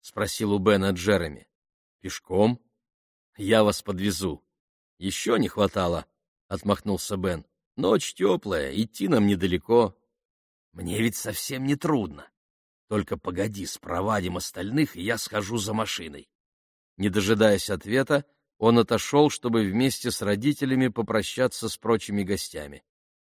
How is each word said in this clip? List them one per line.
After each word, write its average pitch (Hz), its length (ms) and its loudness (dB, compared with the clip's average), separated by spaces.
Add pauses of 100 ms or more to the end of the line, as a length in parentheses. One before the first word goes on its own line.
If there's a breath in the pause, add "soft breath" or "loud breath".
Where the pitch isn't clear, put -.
спросил 104 520 -4
у 101 60 2
Бена 98 320 4
Джереми. 87 580 0 (520)
«Пешком?» 101 640 0 (720)
«Я 107 280 4
вас 104 180 2
подвезу». 92 640 -4 (540)
«Ещё 208 380 -2
не 123 120 2
хватало», 90 580 0 (420)
отмахнулся 98 680 -4
Бен. 90 280 -4 (320)
«Ночь 185 380 0
тёплая, 95 600 0
идти 113 340 -4
нам 113 180 4
недалеко». 98 720 2 (760)
«Мне 90 280 -4
ведь 113 160 0
совсем 131 480 -8
не 143 120 0
трудно. 117 540 -4 (580)
Только 104 280 -2
погоди, 98 500 -6
спровадим 90 720 -4
остальных, 104 600 -4
и 90 60 -10
я 110 160 -2
схожу 107 400 -4
за 104 160 -4
машиной». 85 540 -6 (680)
Не 98 140 0
дожидаясь 104 600 2
ответа, 123 540 0 (340)
он 117 200 6
отошёл, 127 520 4
чтобы 117 320 0
вместе 117 480 0
с - 120 -6
родителями 131 680 0
попрощаться 113 800 -2
с - 80 -8
прочими 107 460 0
гостями. 76 600 -6 (480)